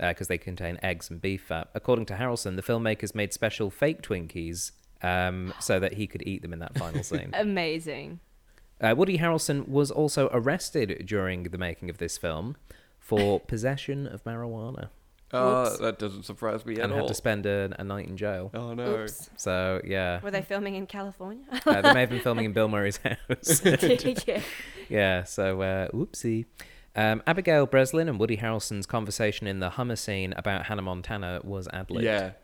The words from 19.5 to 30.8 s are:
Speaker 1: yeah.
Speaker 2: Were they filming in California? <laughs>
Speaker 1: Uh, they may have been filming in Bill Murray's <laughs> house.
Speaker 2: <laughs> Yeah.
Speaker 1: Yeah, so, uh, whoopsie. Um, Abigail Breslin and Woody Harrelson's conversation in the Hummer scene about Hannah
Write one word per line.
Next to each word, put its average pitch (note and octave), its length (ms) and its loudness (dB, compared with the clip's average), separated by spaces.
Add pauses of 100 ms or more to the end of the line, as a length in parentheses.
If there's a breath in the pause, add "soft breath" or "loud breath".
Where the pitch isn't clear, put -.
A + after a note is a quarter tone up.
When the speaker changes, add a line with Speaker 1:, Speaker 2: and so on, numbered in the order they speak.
Speaker 1:
yeah. F2+ 380 -2
Speaker 2:
Were G3 100 -6
they F#3+ 100 -2
filming G3 340 -4
in F#3+ 120 -6
California? G3+ 640 -10
<laughs> B3+ 140 -2
Speaker 1:
Uh, D4 160 6
they C#4+ 120 10
may B3+ 60 8
have B2+ 100 4
been B2 120 -2
filming A#2 240 2
in G#2+ 80 -2
Bill G#2+ 160 6
Murray's G2+ 280 2
<laughs> - 60 -12
house. - 640 2
Speaker 2:
<laughs> - 0 -
Yeah. A#3+ 760 4 (460 loud breath)
Speaker 1:
Yeah, F#2+ 380 4
so, F#2+ 360 0
uh, F#2+ 280 0
whoopsie. A#2 560 -2 (500 loud breath)
Um, G#2+ 320 4
Abigail E3 400 6
Breslin D3+ 420 6
and A2+ 100 0
Woody A2 180 2
Harrelson's A2 500 -4
conversation G#2+ 580 0
in G2 140 -2
the F2+ 120 -2
Hummer A#2+ 260 -4
scene F#2+ 380 -2
about F#2+ 300 -2
Hannah G#2 160 -4